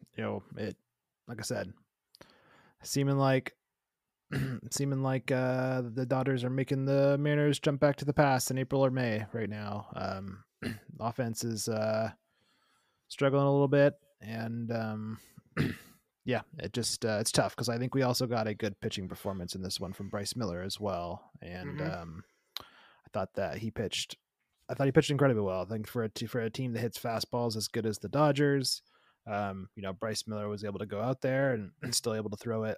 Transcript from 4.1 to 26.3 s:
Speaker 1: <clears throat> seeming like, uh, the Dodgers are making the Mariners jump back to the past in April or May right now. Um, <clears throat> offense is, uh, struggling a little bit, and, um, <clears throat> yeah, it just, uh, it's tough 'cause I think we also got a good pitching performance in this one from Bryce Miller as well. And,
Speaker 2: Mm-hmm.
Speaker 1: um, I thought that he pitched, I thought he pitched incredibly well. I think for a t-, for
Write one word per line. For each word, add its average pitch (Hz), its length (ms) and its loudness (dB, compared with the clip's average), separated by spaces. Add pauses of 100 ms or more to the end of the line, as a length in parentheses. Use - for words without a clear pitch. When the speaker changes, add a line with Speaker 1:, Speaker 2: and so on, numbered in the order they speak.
Speaker 1:
<clears throat> 135 380 -4
seeming 139 320 0
like, 131 280 0
uh, 127 540 0
the 120 220 -4
Dodgers 131 380 2
are 123 60 0
making 135 360 0
the 139 320 6
Mariners 147 400 4
jump 139 220 2
back 147 160 6
to - 80 -6
the 143 80 2
past 135 380 4
in 131 80 0
April 135 260 4
or 131 60 6
May 117 420 0
right 107 180 -2
now. 104 440 -6
Um, 98 500 -6 (180)
<clears throat> - 380 -10
offense 117 440 -4
is, 113 240 -4
uh, 110 420 0 (960)
struggling 139 380 2
a 139 60 6
little 139 160 6
bit, 143 260 8 (260)
and, 113 520 -6
um, 110 460 -4 (540)
<clears throat> - 520 -18
yeah, 123 180 0 (160)
it 107 140 -6
just, - 320 -2
uh, 110 160 2
it's 113 120 0
tough 107 220 2
'cause 117 140 -2
I 117 100 -2
think 127 160 -2
we 135 80 4
also 127 240 2
got 113 220 0
a 107 60 -2
good 101 260 -4
pitching 101 280 -4
performance 90 460 -6
in 95 80 -6
this 92 160 -6
one 95 140 -6
from 98 160 -10
Bryce 101 260 -6
Miller 92 280 -4
as 98 180 -8
well. 90 500 -4 (120)
And, 143 360 -10
Speaker 2:
Mm-hmm. 151 120 -4 (100)
Speaker 1:
um, 92 240 -12 (340)
I - 540 -20
thought 95 220 -4
that 90 240 -2
he 110 120 -4
pitched, - 460 -4 (520)
I 123 60 -6
thought 139 120 2
he 135 60 4
pitched 151 200 6
incredibly 135 320 4
well. 92 180 0
I - 40 -2
think 107 200 -6
for 123 160 -4
a 113 60 -2
t-, 113 180 -6
for 120 140 -2